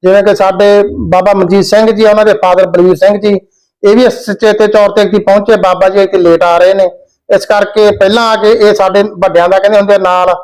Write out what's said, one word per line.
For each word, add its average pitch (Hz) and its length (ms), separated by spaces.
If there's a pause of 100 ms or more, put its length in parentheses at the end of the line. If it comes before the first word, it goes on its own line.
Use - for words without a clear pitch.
ਜਿਵੇਂ 190 200
ਕਿ 202 120
ਸਾਡੇ 202 480 (160)
ਬਾਬਾ 185 340
ਮਨਜੀਤ 190 320
ਸਿੰਘ 220 260
ਜੀ, 214 140
ਉਹਨਾਂ 214 200
ਦੇ 208 80
ਫਾਦਰ 185 340
ਬਲਵੀਰ 180 280
ਸਿੰਘ 202 240
ਜੀ, 202 200 (440)
ਇਹ 208 120
ਵੀ 247 100
ਇਸ - 260
ਚੇਤੇ 214 360
ਤੌਰ 208 220
ਤੇ 208 120
ਇੱਥੇ 202 180
ਪਹੁੰਚੇ, 208 360
ਬਾਬਾ 185 340
ਜੀ 196 120
ਇੱਥੇ 196 160
ਲੇਟ 170 260
ਆ 175 140
ਰਹੇ 180 160
ਨੇ, 190 160 (460)
ਇਸ - 100
ਕਰਕੇ 208 520
ਪਹਿਲਾਂ 220 320
ਆ 220 60
ਕੇ 214 160
ਇਹ 214 220
ਸਾਡੇ 196 300
ਵੱਡਿਆਂ 180 460
ਦਾ 190 100
ਕਹਿੰਦੇ 202 200
ਹੁੰਦੇ 202 180
ਨਾਲ 180 360 (100)